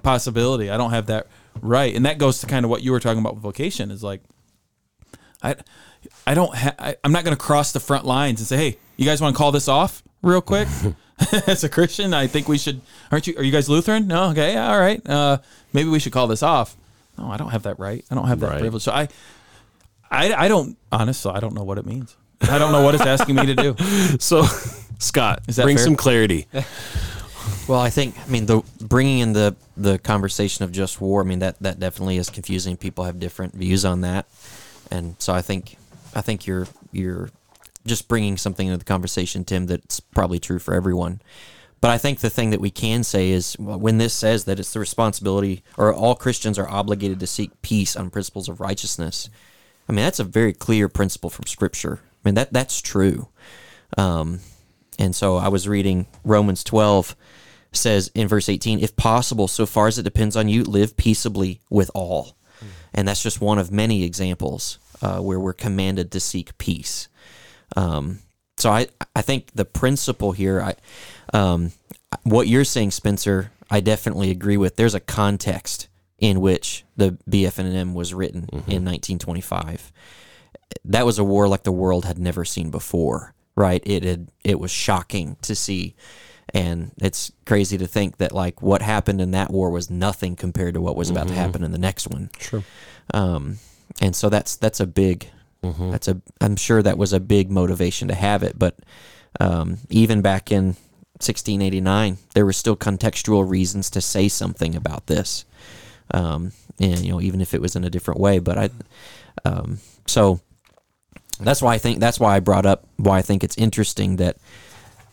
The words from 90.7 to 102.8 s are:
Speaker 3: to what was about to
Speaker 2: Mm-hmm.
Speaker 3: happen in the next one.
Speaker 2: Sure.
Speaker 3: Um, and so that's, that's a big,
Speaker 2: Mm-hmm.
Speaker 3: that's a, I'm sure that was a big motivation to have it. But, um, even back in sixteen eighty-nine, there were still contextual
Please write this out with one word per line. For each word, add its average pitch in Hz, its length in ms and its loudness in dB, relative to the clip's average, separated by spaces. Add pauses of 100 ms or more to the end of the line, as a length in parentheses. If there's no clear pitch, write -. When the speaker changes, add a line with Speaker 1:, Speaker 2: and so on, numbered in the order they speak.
Speaker 3:
to 85 60 -2
what 82 140 -2
was 82 140 -2
about 90 180 -2
to 92 60 -2
Speaker 2:
Mm-hmm. 92 80 -2
Speaker 3:
happen 87 220 -2
in 82 80 -4
the 82 80 -4
next 92 280 -2
one. - 220 -8 (100)
Speaker 2:
Sure. 104 240 -6 (500)
Speaker 3:
Um, 90 440 -2 (420)
and 95 160 0
so 107 140 0
that's, 101 260 0
that's - 240 -2
a 98 60 2
big, 90 420 0 (360)
Speaker 2:
Mm-hmm. 90 280 -4
Speaker 3:
that's - 160 -4
a, 92 140 -2 (180)
I'm 104 160 2
sure 110 280 4
that 95 160 2
was 98 140 2
a 92 60 4
big 95 300 2
motivation 90 600 0
to - 40 -2
have 101 300 0
it. - 160 -4
But, - 180 2 (640)
um, 87 400 0 (100)
even 110 320 6
back 98 300 0
in 95 240 2 (440)
sixteen 101 440 -2
eighty-nine, 95 560 0 (160)
there 104 100 6
were 95 80 2
still 107 240 0
contextual 101 720 0